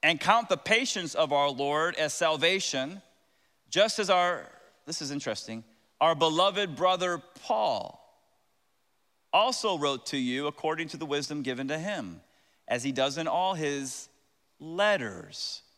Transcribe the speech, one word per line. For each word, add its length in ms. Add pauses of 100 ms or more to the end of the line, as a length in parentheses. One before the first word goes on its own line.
And 180
count 260
the 100
patience 580
of 180
our 160
Lord 460
as 180
salvation, 880 (640)
just 300
as 140
our," 360 (380)
this 160
is 80
interesting, 540 (360)
"our 140
beloved 640
brother 420
Paul 800 (1300)
also 420
wrote 320
to 100
you 280
according 440
to 80
the 100
wisdom 340
given 280
to 100
him, 420 (460)
as 160
he 80
does 260
in 100
all 280
his 520 (520)
letters 1040 (140)